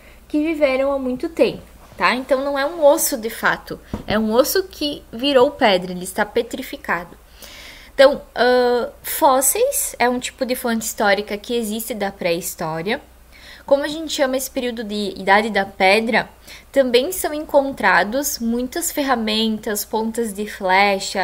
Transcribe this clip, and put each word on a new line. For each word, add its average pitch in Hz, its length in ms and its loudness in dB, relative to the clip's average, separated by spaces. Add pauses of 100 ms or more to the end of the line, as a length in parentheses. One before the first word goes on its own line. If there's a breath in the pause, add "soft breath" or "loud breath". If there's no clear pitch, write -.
(280 loud breath)
que 302 140 0
viveram 277 500 2
há 269 80 0
muito 254 280 -4
tempo, 220 360 0 (340)
tá? 190 160 2
Então, 262 300 0
não 285 140 -2
é 269 80 0
um 330 180 -4
osso - 340 6
de 226 120 -6
fato, - 500 -4 (260 loud breath)
é 208 120 0
um 220 140 0
osso 311 320 2
que 294 380 -6 (100)
virou 262 400 4
pedra, 185 400 2
ele 180 120 -8
está 208 220 -4
petrificado. - 920 -6 (760 loud breath)
Então, 269 280 6 (140)
ah, 247 540 2 (120)
fósseis 302 960 0
é 240 100 2
um 247 120 -2
tipo - 260 -6
de 247 100 -2
fonte 226 300 -4
histórica 208 520 0
que 240 180 -6
existe 226 380 -4
da 202 180 -4
pré-história. 175 920 -4 (640 loud breath)
Como 277 180 2
a 311 40 -2
gente 311 260 -8
chama 262 240 0
esse - 140 -8
período 247 320 -6
de 208 340 -6
Idade 196 320 2
da 196 160 0
Pedra, 208 640 2 (420 loud breath)
também 254 400 4
são 330 220 -4
encontrados 269 1040 0
muitas 247 540 -4
ferramentas, 220 920 -2
pontas 226 480 -4
de 202 140 -8
flecha, 196 800 0